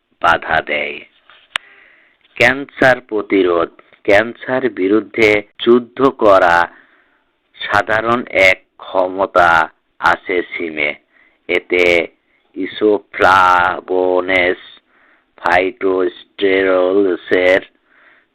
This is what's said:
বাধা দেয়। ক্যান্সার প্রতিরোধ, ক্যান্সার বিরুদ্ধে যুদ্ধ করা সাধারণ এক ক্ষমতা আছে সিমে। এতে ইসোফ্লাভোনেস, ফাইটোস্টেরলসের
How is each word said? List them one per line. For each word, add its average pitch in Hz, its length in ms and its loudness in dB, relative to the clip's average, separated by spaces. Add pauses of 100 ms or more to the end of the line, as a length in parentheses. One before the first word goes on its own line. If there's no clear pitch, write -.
(220)
বাধা 82 360 0 (100)
দেয়। 73 300 -8 (1400)
ক্যান্সার 131 600 0 (100)
প্রতিরোধ, 90 600 0 (340)
ক্যান্সার 113 600 -2 (160)
বিরুদ্ধে 104 640 0 (180)
যুদ্ধ 117 380 0 (200)
করা 92 380 4 (1000)
সাধারণ 110 640 -2 (260)
এক 92 80 0 (240)
ক্ষমতা 92 680 0 (520)
আছে 87 360 -2 (140)
সিমে। 76 400 -8 (580)
এতে 87 340 -2 (720)
ইসোফ্লাভোনেস, 92 2000 0 (800)
ফাইটোস্টেরলসের 92 2250 0 (720)